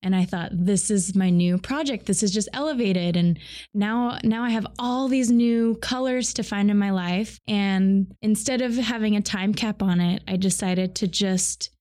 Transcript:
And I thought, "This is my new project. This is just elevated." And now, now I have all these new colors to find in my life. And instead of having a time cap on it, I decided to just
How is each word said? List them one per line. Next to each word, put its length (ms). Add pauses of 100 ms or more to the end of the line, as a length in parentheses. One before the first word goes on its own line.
And 140
I 100
thought, 280
"This 400
is 240
my 140
new 280
project. 480
This 160
is 80
just 220
elevated." 640
And 200 (380)
now, 480
now 220
I 60
have 160 (120)
all 300
these 240
new 500
colors 520
to 100
find 260
in 80
my 120
life. 580
And 720
instead 400
of 140
having 400
a 40
time 340
cap 280
on 180
it, 280
I 80
decided 600
to 120
just 600 (100)